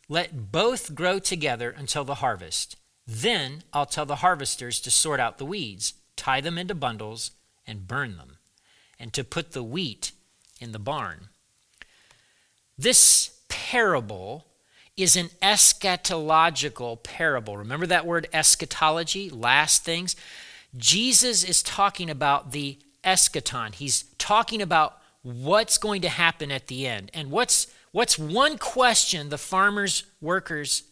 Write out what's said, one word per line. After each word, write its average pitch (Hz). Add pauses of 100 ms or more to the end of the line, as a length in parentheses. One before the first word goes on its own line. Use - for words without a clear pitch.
Let 147
both 208
grow 180
together 143
until 143
the 135
harvest. 92 (300)
Then 139
I'll 143
tell 151
the 143
harvesters 139
to 123
sort 147
out 117
the 135
weeds, 139 (240)
tie 131
them 170
into 185
bundles, 113 (340)
and 101
burn 120
them, 67 (600)
and 120
to 139
put -
the 127
wheat 123 (460)
in 117
the 107
barn.'" 104 (1500)
This - (160)
parable 127 (500)
is 185
an 175 (140)
eschatological 160
parable. 117
Remember 135
that 170
word 170
eschatology, 160
last 135
things? 170 (580)
Jesus 208
is 180
talking 190
about 143
the 139 (260)
eschaton. 131
He's 139 (140)
talking 220
about 165 (220)
what's 143
going 202
to 175
happen 165
at 135
the 131
end. 101
And 147
what's, 226 (240)
what's 226
one 220
question 214
the 147
farmer's 196 (180)
workers 156